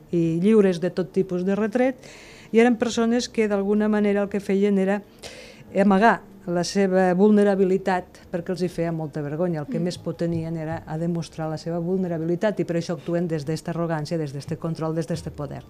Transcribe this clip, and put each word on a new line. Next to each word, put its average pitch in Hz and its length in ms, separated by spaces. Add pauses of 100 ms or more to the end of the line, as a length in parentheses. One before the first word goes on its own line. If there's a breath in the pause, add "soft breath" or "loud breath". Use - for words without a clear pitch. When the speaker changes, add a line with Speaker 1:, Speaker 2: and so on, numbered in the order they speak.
(120)
Speaker 1:
i, 175 60
i 165 240
lliures 196 380
de 175 120
tot 185 200
tipus 185 340
de 196 100
retret, 247 400 (560 loud breath)
i 214 80
eren 240 180
persones 233 520
que 220 180
d'alguna 208 420
manera 208 320
el 196 80
que 202 100
feien 196 380
era 190 240 (760 loud breath)
amagar 196 460 (240)
la 175 200
seva 185 500
vulnerabilitat 190 1040 (100)
perquè 175 220
els 175 100
hi 180 80
feia 170 220
molta 160 320
vergonya. 156 380
El 143 40
que 240 140
Speaker 2:
Mm. 165 40
Speaker 1:
més 175 140
por 170 160
tenien 165 440
era 160 280
a 160 120
demostrar 165 520
la 156 80
seva 165 220
vulnerabilitat 175 800
i 170 60
per 170 120
això 170 160
actuen 170 340
des 156 180
d'esta 156 260
arrogància, 165 460
des 151 160
d'este 147 240
control, 160 360
des 160 140
d'este 160 240
poder, 135 380